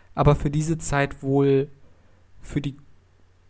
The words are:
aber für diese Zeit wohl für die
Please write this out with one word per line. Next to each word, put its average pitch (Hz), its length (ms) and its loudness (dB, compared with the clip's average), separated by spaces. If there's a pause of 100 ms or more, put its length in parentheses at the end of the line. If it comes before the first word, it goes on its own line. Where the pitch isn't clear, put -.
(140)
aber 147 220 4
für 151 140 -2
diese 156 280 -2
Zeit 139 440 -2
wohl 139 460 2 (720)
für - 220 -6
die 139 140 -8 (720)